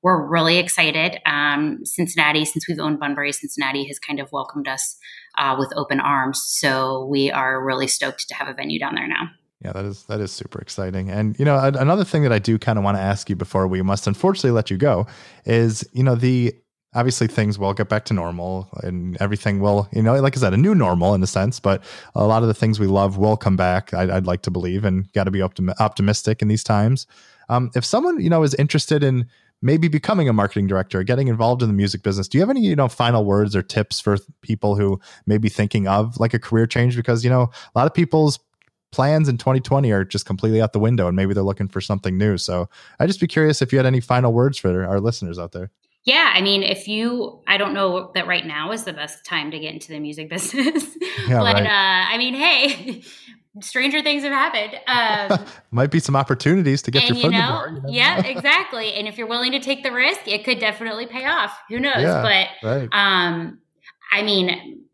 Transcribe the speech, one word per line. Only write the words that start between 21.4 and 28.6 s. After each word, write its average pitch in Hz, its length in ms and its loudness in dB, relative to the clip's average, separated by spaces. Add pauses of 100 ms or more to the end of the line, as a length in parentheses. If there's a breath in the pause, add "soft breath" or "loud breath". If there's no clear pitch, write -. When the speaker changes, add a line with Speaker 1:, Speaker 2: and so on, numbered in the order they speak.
Speaker 2:
but 98 240 0 (300 loud breath)
a 104 120 2
lot 113 160 4
of 117 60 2
the 107 60 2
things 110 260 0
we 104 60 2
love 98 320 2
will 107 180 4
come 95 200 0
back, 92 380 0
I'd, 92 160 2
I'd 92 160 0
like 90 160 -2
to - 80 -2
believe, 90 340 -2
and 95 280 0
gotta 98 180 0
be 98 100 -2
optimi-, 92 380 -2
optimistic 107 600 0
in 107 80 0
these 107 160 0
times. 110 420 2 (420 soft breath)
Um, 123 280 0
if 123 80 0
someone, 320 360 0
you 170 100 2
know, 165 120 4
is 147 120 2
interested 147 500 0